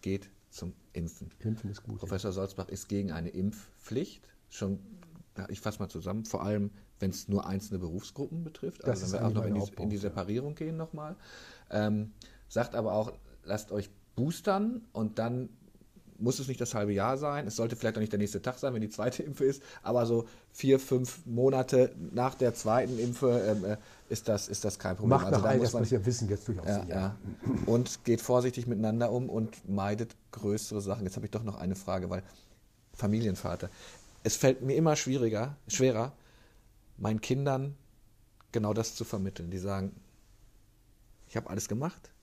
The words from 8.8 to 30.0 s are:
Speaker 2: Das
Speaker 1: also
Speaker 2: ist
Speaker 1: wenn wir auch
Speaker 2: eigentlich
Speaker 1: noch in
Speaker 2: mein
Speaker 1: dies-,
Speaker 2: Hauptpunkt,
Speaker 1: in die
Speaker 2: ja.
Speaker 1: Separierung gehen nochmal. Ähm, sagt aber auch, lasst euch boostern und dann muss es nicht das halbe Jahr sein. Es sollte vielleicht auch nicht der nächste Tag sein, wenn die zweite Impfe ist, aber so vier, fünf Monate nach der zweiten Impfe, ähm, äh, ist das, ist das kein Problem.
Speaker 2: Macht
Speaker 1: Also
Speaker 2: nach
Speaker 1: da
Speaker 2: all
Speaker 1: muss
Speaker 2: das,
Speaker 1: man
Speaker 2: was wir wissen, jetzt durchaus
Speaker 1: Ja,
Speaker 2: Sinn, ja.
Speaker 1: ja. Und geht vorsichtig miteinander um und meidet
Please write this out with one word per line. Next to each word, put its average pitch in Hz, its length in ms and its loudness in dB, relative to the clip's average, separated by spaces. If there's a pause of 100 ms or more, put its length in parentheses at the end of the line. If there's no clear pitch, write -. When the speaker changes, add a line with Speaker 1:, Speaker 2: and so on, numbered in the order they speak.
Speaker 2:
Das - 60 0 (140)
Speaker 1:
also 120 40 -4
Speaker 2:
ist 92 80 -2
Speaker 1:
wenn - 60 0
wir 110 40 0
auch - 20 6
Speaker 2:
eigentlich 107 80 2
Speaker 1:
noch 104 100 2
in 95 80 0
Speaker 2:
mein - 20 2
Speaker 1:
dies-, 104 80 2
Speaker 2:
Hauptpunkt, - 220 -6
Speaker 1:
in 107 60 0
die 104 60 -2
Speaker 2:
ja. 98 60 -4
Speaker 1:
Separierung 104 520 -4
gehen 160 220 -6
nochmal. 160 400 -8 (540)
Ähm, 107 420 0 (360)
sagt - 280 -2
aber 110 160 0
auch, 107 200 0 (320)
lasst - 280 -4
euch 101 180 -4 (240)
boostern 202 680 0 (100)
und 110 260 -2
dann 120 300 -2 (680)
muss 117 220 0
es 131 80 -6
nicht 131 140 -4
das 120 140 -4
halbe 104 180 2
Jahr 110 260 2
sein. 143 300 -2
Es 107 80 -8
sollte 117 180 0
vielleicht 113 220 -2
auch 110 40 -2
nicht 107 120 0
der 101 80 0
nächste 101 200 -2
Tag 123 180 -4
sein, 135 140 -2
wenn 113 80 -2
die 107 80 -2
zweite 123 360 0
Impfe 139 200 0
ist, 135 160 6 (220)
aber 120 240 4
so 117 200 4 (260)
vier, 135 260 8
fünf 127 480 0
Monate 131 680 6 (200)
nach 123 240 0
der 120 180 2
zweiten 120 460 2
Impfe, 120 480 4
ähm, 104 160 2
äh, 104 120 0 (320)
ist - 200 -4
das, 104 180 2
ist - 180 -6
das 104 140 -2
kein 92 160 -2
Problem. 107 160 2
Speaker 2:
Macht 135 160 6
Speaker 1:
Also 117 120 6
Speaker 2:
nach 98 40 4
Speaker 1:
da 107 80 4
Speaker 2:
all - 60 6
Speaker 1:
muss 120 100 6
Speaker 2:
das, 117 60 2
Speaker 1:
man 117 100 2
Speaker 2:
was 107 80 2
wir 104 160 2
wissen, 117 220 0
jetzt 101 180 -2
durchaus 90 220 -4
Speaker 1:
Ja, 101 100 2
Speaker 2:
Sinn, 95 100 -6
ja. 90 80 -2
Speaker 1:
ja. 98 200 -2 (500)
Und 120 380 2
geht 117 160 4
vorsichtig 123 480 2
miteinander 110 420 2
um 123 180 0
und 110 400 -4
meidet 101 460 -2 (160)